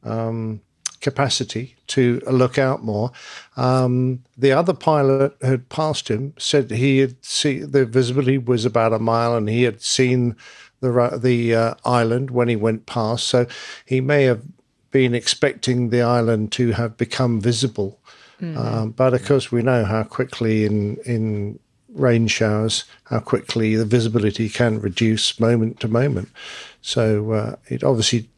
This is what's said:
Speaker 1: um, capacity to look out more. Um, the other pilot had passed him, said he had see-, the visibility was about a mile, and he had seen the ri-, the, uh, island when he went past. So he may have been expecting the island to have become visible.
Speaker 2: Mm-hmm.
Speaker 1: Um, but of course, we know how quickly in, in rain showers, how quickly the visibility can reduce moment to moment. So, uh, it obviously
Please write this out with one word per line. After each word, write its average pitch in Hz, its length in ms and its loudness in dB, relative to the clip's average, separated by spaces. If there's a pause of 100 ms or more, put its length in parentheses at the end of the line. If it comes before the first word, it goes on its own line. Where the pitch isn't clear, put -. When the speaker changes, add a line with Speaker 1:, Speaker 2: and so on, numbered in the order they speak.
Speaker 1:
um, 113 580 -6 (380)
capacity 131 760 -4 (100)
to 123 420 2
look 127 300 2
out 135 260 0
more. 110 280 -2 (460)
Um, 127 640 0 (160)
the 135 140 4
other 170 200 2
pilot 139 720 2
had 127 260 0
passed - 400 -4
him, 131 300 -4
said - 320 0
he 131 260 2
had 131 260 0
see-, - 360 -2
the 139 260 0
visibility 127 540 0
was 120 260 0
about 113 260 2
a 110 80 0
mile, 117 360 0
and 107 120 -2
he 113 160 2
had 117 200 -2
seen 123 520 0 (460)
the 131 100 -2
ri-, 120 260 0
the, 120 380 2
uh, 113 180 0 (100)
island 123 480 0
when 123 160 0
he 120 80 0
went 110 300 -2
past. 117 420 -4
So 120 200 2 (380)
he 131 140 0
may 139 240 2
have 120 180 2 (500)
been 127 240 2
expecting 123 720 -2
the 120 120 2
island 117 520 0
to 120 200 0
have 110 240 -4
become 120 440 -2
visible. 110 580 -2 (420)
Speaker 2:
Mm-hmm. 165 160 -8
Speaker 1:
Um, 113 340 -4
but 127 220 2
of 123 120 -2
course, 139 260 2
we 120 100 0
know 120 240 2
how 110 180 0
quickly 110 600 -2
in, 104 400 -2
in 110 540 -4 (360)
rain 120 320 2
showers, 107 580 0 (200)
how 113 140 -2
quickly 110 560 0
the 110 80 2
visibility 110 640 0
can 110 320 0
reduce 107 600 -2
moment 113 420 0
to 120 80 -4
moment. 117 400 0 (520)
So, 110 500 0
uh, 110 240 -2 (120)
it 123 160 -6
obviously 113 540 0